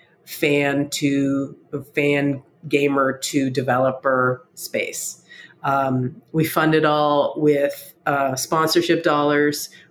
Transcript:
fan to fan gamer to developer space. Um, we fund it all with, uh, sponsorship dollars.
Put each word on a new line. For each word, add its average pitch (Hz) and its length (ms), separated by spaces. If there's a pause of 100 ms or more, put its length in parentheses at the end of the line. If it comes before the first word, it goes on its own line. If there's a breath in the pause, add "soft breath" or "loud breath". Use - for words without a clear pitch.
(260 soft breath)
fan 143 640
to 139 680 (380)
fan 143 460 (280)
gamer 139 500
to 135 320
developer 127 1040
space. - 680 (400 loud breath)
Um, 135 580 (100)
we 160 120
fund 156 300
it 156 100
all 147 520
with, 143 580 (120)
uh, 139 300
sponsorship 165 680
dollars. 147 680 (200 loud breath)